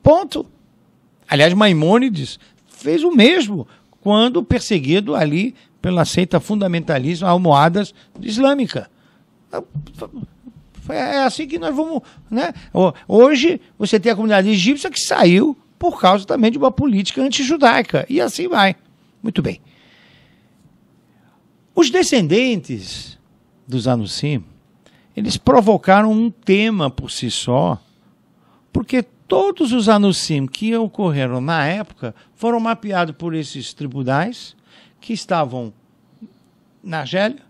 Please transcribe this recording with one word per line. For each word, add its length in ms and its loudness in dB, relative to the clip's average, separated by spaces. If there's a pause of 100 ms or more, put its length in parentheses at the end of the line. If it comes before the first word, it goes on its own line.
ponto. 460 2 (800)
Aliás, 260 4
Maimônides 840 2 (260)
fez 380 -4
o 80 2
mesmo 560 2 (340)
quando 440 0
perseguido 720 -2
ali 400 -2 (260)
pela 220 0
seita 340 -2
fundamentalista, 880 -2
almohadas 640 2 (280)
islâmica. 680 -2 (2000)
É 360 -4
assim 240 -4
que 100 -8
nós 160 -6
vamos, 260 -4 (300)
né? 240 -4 (180)
Ho-, 200 2 (160)
hoje 520 4 (160)
você 220 0
tem 140 0
a 20 0
comunidade 340 2
egípcia 400 0
que 120 -8
saiu 580 4 (180)
por 240 -4
causa 240 2
também 280 0
de 60 -6
uma 120 2
política 500 -2
antijudaica. 880 0
E 120 -2
assim 260 -4
vai. 300 0 (440)
Muito 220 -4
bem. 180 -6 (2250)
Os 160 4
descendentes 1300 -2 (480)
dos 220 -4
Anusim, 560 -4 (720)
eles 200 -4
provocaram 760 4
um 180 0
tema 580 0
por 220 -8
si 180 -6
só, 540 -2 (880)
porque 300 -2
todos 680 -2
os 160 0
Anusim 580 2
que 300 -4
ocorreram 640 -2
na 260 -2
época 480 -8 (220)
foram 240 -2
mapeados 560 -4
por 180 -8
esses 400 -10
tribunais 840 -4 (440)
que 120 -10
estavam 600 -4 (1080)
na 200 -8
Argélia 500 -4